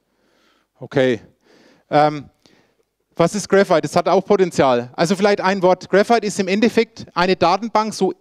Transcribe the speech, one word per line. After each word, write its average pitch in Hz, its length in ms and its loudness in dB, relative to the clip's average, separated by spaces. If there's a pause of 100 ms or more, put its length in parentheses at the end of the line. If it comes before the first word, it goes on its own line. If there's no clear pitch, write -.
(800)
Okay. 127 400 0 (720)
Ähm, 151 400 0 (840)
was 170 200 0
ist 190 140 -8
Graphite? 180 340 2
Es 147 140 -4
hat 175 100 0
auch 185 160 2
Potenzial. 147 680 0
Also 165 200 -2
vielleicht 202 280 0
ein 190 200 -2
Wort. 180 280 0
Graphite 208 360 0
ist 208 140 -6
im 190 80 -2
Endeffekt 220 680 -2
eine 185 220 0
Datenbank, 202 580 0
so 190 280 -2